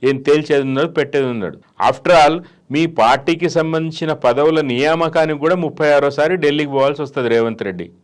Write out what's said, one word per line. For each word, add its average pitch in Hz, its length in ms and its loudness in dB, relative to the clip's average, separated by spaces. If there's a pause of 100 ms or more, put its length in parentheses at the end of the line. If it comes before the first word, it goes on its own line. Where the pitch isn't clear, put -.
ఏం 135 140 0
తేల్చేది 147 440 0
ఉన్నాడు, 135 260 -2
పెట్టేది 143 380 -4
ఉన్నాడు. 110 340 -8 (300)
After 151 380 4
all, 170 160 -2 (280)
మీ 156 140 0
పార్టీకి 156 640 0
సంబంధించిన 160 640 -2
పదవుల 147 480 2
నియామకానికి 156 800 0
కూడా 165 160 0
ముప్పై 156 380 0
ఆరోసారి 143 440 0
ఢిల్లీకి 147 340 -2
పోవాల్సి 139 300 0
వస్తుంది 135 280 -4
రేవంత్ 113 340 0
రెడ్డి. 87 280 -8 (120)